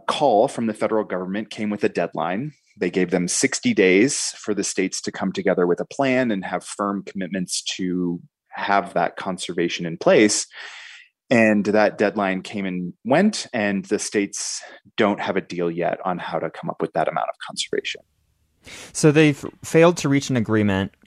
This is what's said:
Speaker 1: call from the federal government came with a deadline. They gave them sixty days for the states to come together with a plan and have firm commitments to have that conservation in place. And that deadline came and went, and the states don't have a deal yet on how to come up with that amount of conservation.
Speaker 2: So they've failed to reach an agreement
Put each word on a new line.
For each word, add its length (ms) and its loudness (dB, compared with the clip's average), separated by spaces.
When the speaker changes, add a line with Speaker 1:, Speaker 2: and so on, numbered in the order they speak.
Speaker 1:
call 420 4
from 200 -4
the 60 -2
federal 300 0
government 460 -6
came 200 -6
with 120 -6
a 60 4
deadline. 640 -4
They 120 -2
gave 200 0
them 180 0
sixty 460 0
days 640 4
for 160 -4
the 100 -2
states 380 -4
to 100 -6
come 200 -2
together 340 2
with 140 2
a 40 -6
plan 460 0
and 140 -2
have 200 -6
firm 400 -4
commitments 580 -6
to 440 -2
have 460 -2
that 220 -2
conservation 680 -4
in 120 -8
place. 480 4
And 340 4
that 340 2
deadline 440 0
came 240 -8
and 260 -6
went, 480 2
and 340 -2
the 120 0
states 640 -4
don't 240 2
have 160 -4
a 40 -2
deal 300 -4
yet 340 -2
on 140 -4
how 200 -6
to 120 -4
come 200 -10
up 100 -10
with 120 -4
that 160 -2
amount 200 -4
of 60 -6
conservation. 580 -8
Speaker 2:
So 180 4
they've 340 6
failed 340 6
to 100 -2
reach 220 2
an 60 0
agreement 560 2